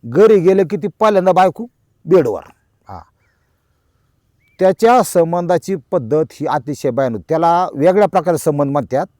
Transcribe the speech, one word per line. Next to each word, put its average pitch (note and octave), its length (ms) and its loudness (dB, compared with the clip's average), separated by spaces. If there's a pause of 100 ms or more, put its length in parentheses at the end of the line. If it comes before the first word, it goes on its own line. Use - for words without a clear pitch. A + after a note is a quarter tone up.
घरी G3 340 4
गेलं F#3+ 300 2
की G#3 80 -6
ती E3 100 -8
पहिल्यांदा G3 440 0
बायको F#3 340 0 (400)
बेडवर. B2+ 360 0 (460)
हा. F#2+ 120 -18 (1600)
त्याच्या A3+ 420 2
संबंधाची F3 760 -2
पद्धत D3+ 560 -4
ही - 160 -10
अतिशय D3 420 -6
भयानक. A#2+ 400 -4
त्याला E3+ 440 0
वेगळ्या F#3 340 2
प्रकारे F3 300 -2
संबंध C#3+ 340 -2
म्हणतात. C#3 340 -4 (140)